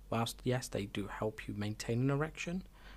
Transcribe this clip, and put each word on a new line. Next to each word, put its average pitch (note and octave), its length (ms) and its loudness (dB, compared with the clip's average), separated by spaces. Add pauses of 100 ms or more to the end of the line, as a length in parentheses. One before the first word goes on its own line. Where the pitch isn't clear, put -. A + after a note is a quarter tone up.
(100)
whilst A2+ 340 2
yes, B2 240 2
they G2+ 160 0
do G2+ 220 -2
help - 420 -2
you G#2+ 60 -4
maintain G#2 480 2
an C3+ 80 4
erection, D#3 520 0 (340)